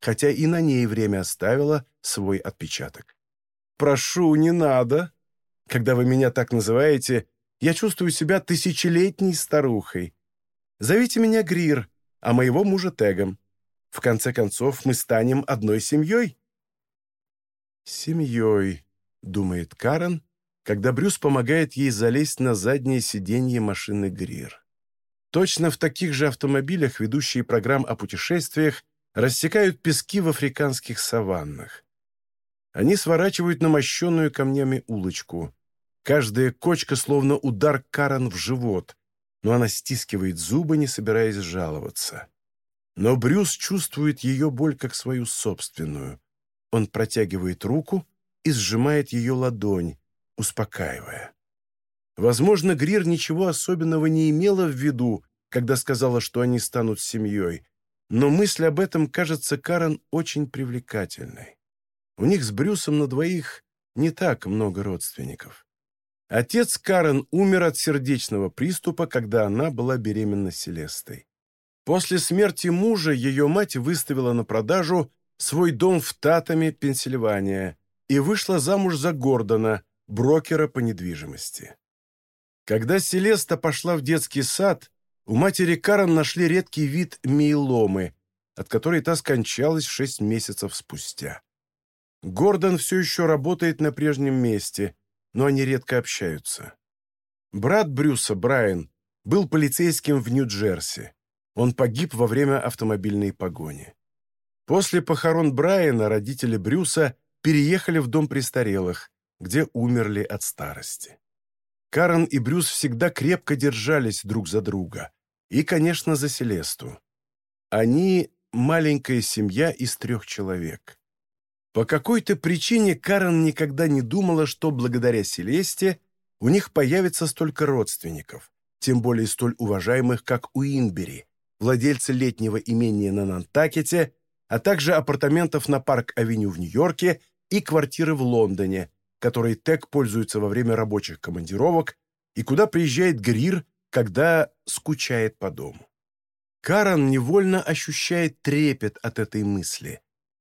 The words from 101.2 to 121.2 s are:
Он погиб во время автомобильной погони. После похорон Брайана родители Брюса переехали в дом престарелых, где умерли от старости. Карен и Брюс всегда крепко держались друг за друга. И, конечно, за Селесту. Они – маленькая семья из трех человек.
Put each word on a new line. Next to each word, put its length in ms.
Он 180
погиб 420
во 120
время 340
автомобильной 720
погони. 640
После 360
похорон 520
Брайана 540
родители 480
Брюса 600
переехали 560
в 100
дом 200
престарелых, 800
где 320
умерли 500
от 200
старости. 760
Карен 340
и 140
Брюс 300
всегда 420
крепко 460
держались 680
друг 240
за 120
друга. 520
И, 140
конечно, 540
за 120
Селесту. 680
Они – 640
маленькая 720
семья 480
из 260
трех 300
человек. 720